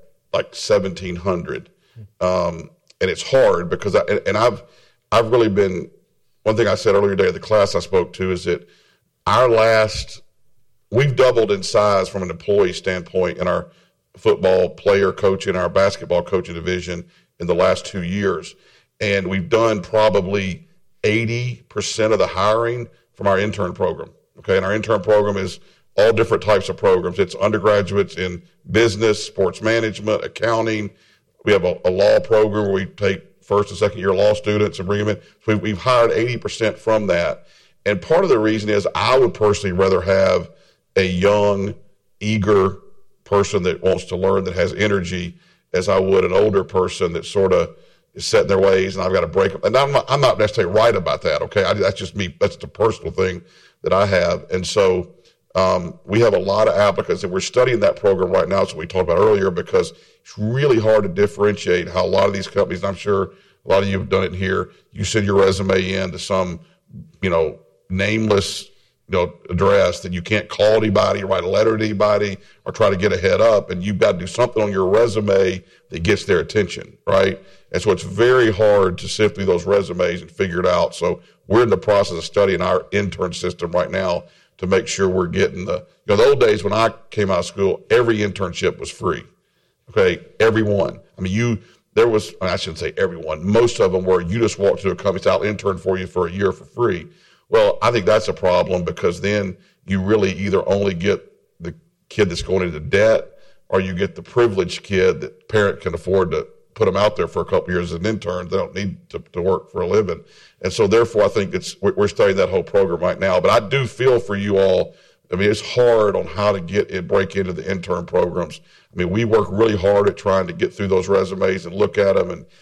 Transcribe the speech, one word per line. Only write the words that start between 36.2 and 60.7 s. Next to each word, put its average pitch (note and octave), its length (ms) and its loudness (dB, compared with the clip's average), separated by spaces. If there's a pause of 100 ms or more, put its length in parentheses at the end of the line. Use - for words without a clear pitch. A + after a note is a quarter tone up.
percent - 420 -4
from A2 280 0
that. E2+ 380 -2 (400)
And G#2 160 -2
part E3+ 220 2
of F3 60 0
the A#2+ 100 4
reason G#2+ 320 -2
is G2+ 240 0
I A2+ 240 2
would C3 160 2
personally G#2 380 0
rather F#2 280 2
have F#2 480 2 (460)
a F#2+ 100 2
young, G2+ 720 0 (440)
eager G2+ 600 2 (440)
person G2+ 400 0
that F2 200 -2
wants F2+ 220 0
to F2 100 -10
learn, F#2+ 300 0
that F2+ 100 -6
has F#2 180 0
energy, F#2 640 -4 (360)
as F2+ 140 -2
I F#2+ 120 4
would F#2+ 260 2
an F2+ 80 -2
older G2 300 2
person F2+ 500 -2
that D#2+ 120 -8
sorta F#2 500 0 (380)
is - 120 -12
set G#2+ 180 4
in - 40 -2
their F#2+ 120 2
ways, F#2+ 360 2
and F#2 100 -4
I've F#2+ 80 -2
gotta E2+ 140 0
break F2 240 0
them. - 120 -12
And A2+ 140 2
I'm C#3 140 2
not, C#3 180 0
I'm C#3+ 120 0
not G#2 180 2
necessarily G#2 340 0
right A2 220 4
about D#2 260 -2
that, D2+ 220 -2
okay? F#2+ 200 -2
I, F2+ 100 0
that's G2+ 260 0
just F#2+ 160 -10
me. F#2+ 240 -6
That's G2+ 160 0
the - 120 -14
personal G#2+ 440 -2
thing F2+ 320 -4 (400)
that F2 100 0
I G2 120 2
have. F2 440 0
And F#2 160 -4
so, F#2 480 0 (420)
um, F2+ 500 -2
we G#2 160 0
have A2 120 4
a F2+ 60 4
lot G2+ 280 2
of - 80 2
applicants, G2 480 0
and F2+ 80 -6
we're F#2 100 -4
studying B2 400 0
that G2 140 2
program F#2 360 0
right F2+ 160 2
now, F#2+ 180 0
so E2 120 -12
we E2 100 -10
talked F2+ 220 -2
about E2+ 100 2
earlier, G2+ 320 2
because F2 400 -2 (300)
it's - 160 -20
really A#2+ 420 2